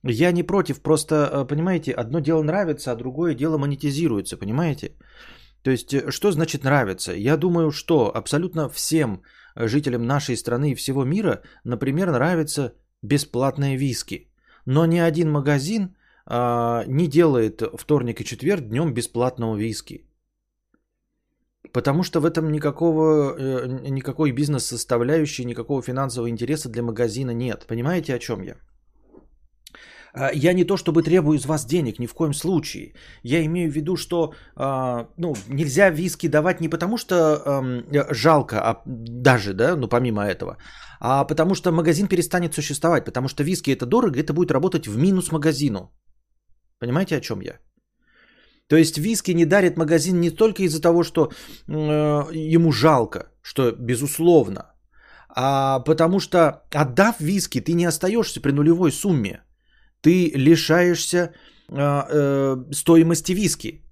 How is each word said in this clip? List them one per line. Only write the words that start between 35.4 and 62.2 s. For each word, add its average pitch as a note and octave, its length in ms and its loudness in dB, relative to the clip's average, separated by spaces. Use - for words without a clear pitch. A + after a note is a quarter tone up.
нельзя C#3+ 420 2
виски E3+ 380 -4
давать D3+ 340 2
не D#3+ 80 -4
потому, E3+ 280 -4
что, D#3+ 480 2
ам, C3 460 -2
э, C#3+ 220 0
жалко, C3 480 2
а - 240 -2
даже, A#2 680 2
да, B2+ 240 2
ну, B2 100 -2
помимо A#2+ 360 0
этого, F2+ 340 -6
а C3+ 240 0
потому D#3+ 320 0
что F3+ 160 -2
магазин E3+ 360 2
перестанет F3 460 0
существовать, D3+ 520 0
потому B2+ 240 -4
что C#3+ 140 -4
виски D3+ 280 -2
это C3 140 -2
дорого, E3 340 2
это C#3 140 -4
будет E3+ 180 0
работать E3+ 360 0
в G#2 100 -4
минус F3+ 340 2
магазину. C#3+ 600 -2
Понимаете, D#3 360 0
о C3 60 -2
чём G2 200 -8
я? - 180 -14
То D3 80 4
есть D#3 220 4
виски F#3+ 340 -2
не E3+ 140 4
дарит F3 320 2
магазин E3 420 2
не E3+ 100 2
только G3+ 340 2
из-за D#3 180 -2
того, E3+ 220 4
что, E3 280 0
м, D3+ 220 -4
э, D3+ 460 0
ему E3 180 6
жалко, A#2+ 580 2
что B2 300 0
безусловно, B2 1000 2
а C3+ 500 0
потому E3 400 2
что, E3 440 2
отдав D3+ 480 2
виски, F3 400 -2
ты E3 120 -2
не E3+ 140 2
остаёшься F#3 540 -2
при C#3+ 100 0
нулевой D#3 400 4
сумме. C3 520 -2
Ты E3+ 300 6
лишаешься, E3+ 960 4
а, C#3+ 400 0
э, C#3 640 0